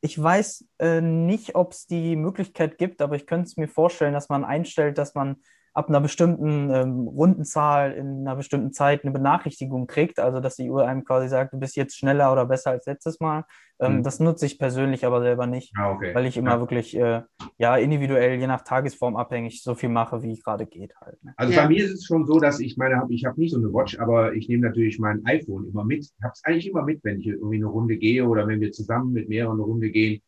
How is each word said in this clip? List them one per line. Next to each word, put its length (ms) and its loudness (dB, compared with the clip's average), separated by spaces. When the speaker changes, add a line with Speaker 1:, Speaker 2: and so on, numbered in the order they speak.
Speaker 1:
Ich 200 -4
weiß, 440 2
äh, 200 2
nicht, 560 0
ob's 320 0
die 300 -2
Möglichkeit 600 -2
gibt, 240 -2
aber 140 -2
ich 100 -8
könnte 200 -2
es 100 -18
mir 140 -4
vorstellen, 440 2
dass 140 -4
man 160 0
einstellt, 540 -2
dass 180 -4
man 220 -2
ab 160 -2
einer 120 4
bestimmten, 680 2
ähm, 380 0
Rundenzahl 880 2
in 340 -8
einer 80 -4
bestimmten 380 -4
Zeit 300 2
eine 80 -2
Benachrichtigung 760 -2
kriegt, 320 0
also 200 0
dass 180 -4
die 120 -6
Uhr 180 2
einem 180 -2
quasi 240 0
sagt, 240 0
„Du 60 -8
bist 180 -6
jetzt 200 -4
schneller 340 4
oder 140 4
besser 260 -2
als 140 -4
letztes 360 -6
Mal.“ 240 -2
Ähm, 180 2
Speaker 2:
Mhm. 60 0
Speaker 1:
das 160 -4
nutze 260 2
ich 140 -4
persönlich 460 0
aber 160 2
selber 260 0
nicht, 280 -8
Speaker 2:
Ah, 180 0
okay. 200 -6
Speaker 1:
weil 140 0
ich 100 -4
immer 140 2
Speaker 2:
Ja. 80 2
Speaker 1:
wirklich, 360 -4
äh, 280 2
ja, 200 4
individuell, 600 2
je 80 -2
nach 140 -2
Tagesform 540 -2
abhängig, 480 -6
so 100 -4
viel 160 -4
mache, 320 -2
wie 180 -8
gerade 280 -6
geht 340 -18
halt, 220 -20
ne? 140 -18
Speaker 2:
Also 160 0
Speaker 3:
Ja. 100 6
Speaker 2:
bei 40 4
mir 160 4
ist 100 0
es 120 -14
schon 220 2
so, 120 6
dass 200 2
ich 180 -6
meine, 200 2
hab, 120 -2
ich 160 -2
hab 120 -4
nicht 140 2
so 60 0
eine 160 0
Watch, 260 0
aber 360 4
ich 120 -4
nehme 200 2
natürlich 320 0
mein 260 0
iPhone 420 -2
immer 160 -4
mit. 220 -2
Ich 180 -16
hab's 200 -8
eigentlich 260 0
immer 140 -2
mit, 200 -4
wenn 160 -4
ich 80 -8
irgendwie 300 -4
eine 80 -2
Runde 320 -2
gehe 300 2
oder 200 2
wenn 140 0
wir 100 -2
zusammen 400 -4
mit 160 -4
mehreren 280 -2
eine 80 -2
Runde 260 -2
gehen. 380 2